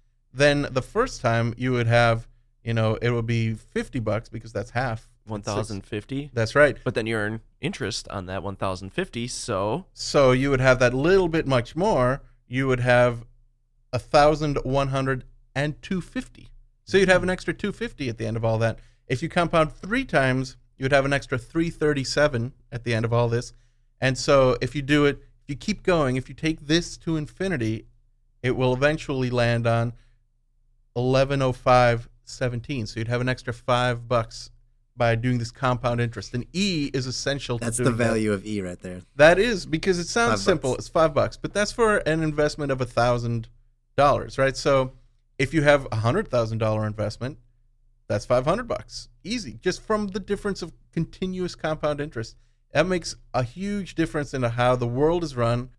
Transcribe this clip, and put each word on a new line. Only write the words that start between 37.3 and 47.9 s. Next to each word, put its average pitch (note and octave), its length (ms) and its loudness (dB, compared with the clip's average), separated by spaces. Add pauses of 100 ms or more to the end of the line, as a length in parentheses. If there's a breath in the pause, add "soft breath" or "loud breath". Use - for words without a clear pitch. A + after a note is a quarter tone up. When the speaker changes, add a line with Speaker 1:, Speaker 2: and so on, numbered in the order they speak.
Speaker 1:
to A#2 60 -6
Speaker 3:
That's A#2 120 -2
the B2 80 0
Speaker 1:
doing A#2+ 120 2
that. B2 80 0
Speaker 3:
value A2 280 0
of G2 120 -4
E G#2+ 160 -4
right F2+ 200 -8
there. F2+ 200 -12 (140)
Speaker 1:
That E3 240 8
is, G3+ 260 0
because E3 340 -2
it E3+ 80 -6
sounds A#3 260 0
Speaker 3:
Five G3+ 60 0
Speaker 1:
simple. F3+ 320 0
Speaker 3:
bucks. - 120 -2
Speaker 1:
It's - 60 -16
five D#3+ 240 2
bucks, A2 240 0
but - 160 -10
that's G#3 180 -2
for G#3+ 280 2
an D#3+ 220 0
investment D3 500 -2
of C3 100 -2
a B2+ 40 -2
thousand A#2 600 0 (480)
dollars, C3+ 420 2
right? C3+ 180 2
So C3 380 2 (460)
if - 140 -2
you D#3+ 100 2
have D3 280 4
a A2+ 60 -2
hundred B2 300 0
thousand A2+ 300 0
dollar A2 280 0
investment, G#2+ 520 -6 (760)